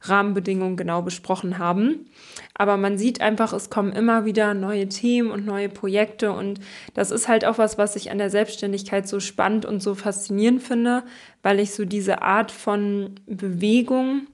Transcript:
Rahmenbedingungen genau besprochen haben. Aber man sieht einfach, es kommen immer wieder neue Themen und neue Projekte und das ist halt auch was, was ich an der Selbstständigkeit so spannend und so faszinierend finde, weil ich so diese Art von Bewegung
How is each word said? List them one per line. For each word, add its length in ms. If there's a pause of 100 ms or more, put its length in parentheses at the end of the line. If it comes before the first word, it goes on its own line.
Rahmenbedingungen 720
genau 240
besprochen 560
haben. 540 (420)
Aber 240
man 220
sieht 240
einfach, 320
es 160
kommen 220
immer 340
wieder 260
neue 380
Themen 400
und 160
neue 240
Projekte 640
und 280 (320)
das 180
ist 160
halt 200
auch 100
was, 220
was 180
ich 140
an 80
der 100
Selbstständigkeit 800
so 100
spannend 460
und 180
so 120
faszinierend 680
finde, 420 (380)
weil 160
ich 140
so 140
diese 340
Art 320
von 720
Bewegung 1080